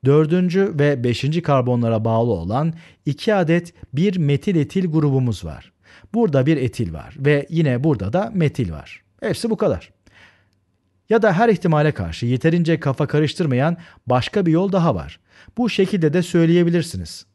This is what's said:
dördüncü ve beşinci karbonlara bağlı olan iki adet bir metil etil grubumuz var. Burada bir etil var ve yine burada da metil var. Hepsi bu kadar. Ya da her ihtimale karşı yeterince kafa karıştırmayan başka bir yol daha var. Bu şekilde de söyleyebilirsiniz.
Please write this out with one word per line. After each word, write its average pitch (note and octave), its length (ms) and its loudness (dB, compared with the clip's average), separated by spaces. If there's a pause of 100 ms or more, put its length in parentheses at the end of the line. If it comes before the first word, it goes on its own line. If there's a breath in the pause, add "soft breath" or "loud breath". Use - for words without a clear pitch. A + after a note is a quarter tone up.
dördüncü E3+ 680 2
ve D3 280 0
beşinci C#3 380 0
karbonlara A#2+ 640 0
bağlı A2+ 260 2
olan A2 420 -2 (320 loud breath)
iki D#3+ 280 -2
adet F3 400 0 (200 loud breath)
bir F#3 240 0
metil D3 380 0
etil E3+ 360 0
grubumuz C3+ 540 0
var. - 260 -14 (420 soft breath)
Burada D#3+ 320 2
bir D#3+ 120 2
etil A#2 360 -4
var - 240 -16
ve C#3+ 320 0
yine C#3+ 340 0
burada B2 300 -2
da G#3 200 -2
metil C#3 380 -2
var. - 300 -16 (200)
Hepsi A3 280 -4
bu G#3+ 80 -2
kadar. - 340 -4 (1160 soft breath)
Ya A3 120 4
da G#3 120 4
her A3+ 160 4
ihtimale D#3 420 2
karşı E2+ 340 -6
yeterince D#3+ 540 2
kafa C#3+ 280 -2
karıştırmayan D3+ 680 0 (300 loud breath)
başka B2 380 0
bir E3 60 2
yol F3+ 200 0
daha E3+ 240 0
var. C#2+ 240 -10 (380 soft breath)
Bu A#3 120 0
şekilde F#3 440 0
de F3+ 100 0
söyleyebilirsiniz. E3+ 1120 0